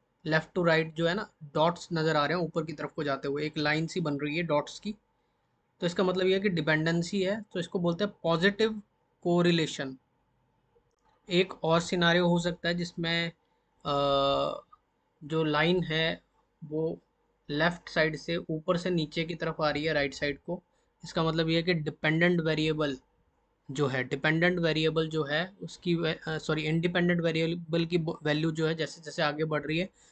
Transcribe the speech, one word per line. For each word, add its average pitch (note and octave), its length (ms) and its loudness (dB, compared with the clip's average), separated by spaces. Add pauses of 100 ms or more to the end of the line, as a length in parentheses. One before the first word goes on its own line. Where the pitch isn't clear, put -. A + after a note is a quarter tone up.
(260)
left D#3 200 0
to - 120 -6
right D#3+ 340 2
जो E3 160 0
है E3+ 60 0
ना, - 160 -6 (140)
डॉट्स D#3+ 480 0
नज़र D#3+ 240 2
आ C#3+ 100 4
रहे E3 120 0
हैं F3 60 0
ऊपर D#3+ 200 -4
की D#3+ 80 -10
तरफ D3+ 240 -8
को D#3+ 80 -4
जाते C#3 240 -4
हुए, C#3+ 160 -2
एक D#3 140 -6
लाइन D3+ 280 2
सी F3+ 140 -4
बन D3 180 -2
रही D3 180 -4
है F3 60 -2
डॉट्स D3 380 -2
की। G#3 140 -8 (840)
तो F3+ 60 -2
इसका F3 180 0
मतलब F#3 220 2
ये F#3+ 80 4
है G3 60 2
कि G#3 80 0
डिपेंडेंसी E3 720 0
है, G#3 200 -2
तो - 180 -8
इसको F3 180 -6
बोलते F3 260 0
हैं G3+ 80 -4 (100)
पॉजिटिव G3+ 600 2 (400)
कोरिलेशन। E3 760 2 (1300)
एक C#4 340 0
और E3 160 4
सिनेरियो F3 480 2
हो F3 100 4
सकता E3+ 300 -4
है F3 60 0
जिसमें, E3+ 580 -4 (540)
अ, C#3+ 60 0 (1300)
जो D#3 200 0
लाइन D#3+ 400 2
है D#3+ 380 -2 (420)
वो D#3+ 340 -4 (520)
लेफ्ट D#3+ 380 0
साइड D#3 280 2
से E3+ 200 -4
ऊपर E3 400 -2
से F3+ 140 -2
नीचे E3 340 -2
की E3+ 100 -6
तरफ D#3+ 260 -6
आ D3+ 100 2
रही D3 140 -2
है D#3+ 80 0
राइट C#3+ 220 0
साइड D3 240 -4
को, F3 240 -8 (420)
इसका E3 180 -2
मतलब D#3+ 260 0
ये E3 80 2
है E3 60 2
कि F3 120 0
डिपेंडेंट D#3+ 640 2
वेरिएबल D#3 580 0 (720)
जो C#3+ 160 0
है, B2+ 180 0
डिपेंडेंट D#3+ 540 2
वेरिएबल D#3+ 500 0
जो D#3 160 -2
है D#3+ 280 -2 (100)
उसकी F3 320 -2
वे-, E3 340 -2
अ, D#3 100 -4
सॉरी, D#3 240 -2
इंडिपेंडेंट F3 580 0
वेरिएबल E3 640 0
की F3 120 0
ब-, D#3+ 240 -2
वैल्यू D3+ 280 0
जो D#3 180 0
है E3 60 0
जैसे D#3 260 -6
जैसे D3+ 220 -6
आगे D3+ 220 0
बढ़ D3+ 180 -2
रही D#3 160 -2
है, F#3+ 120 -4 (220)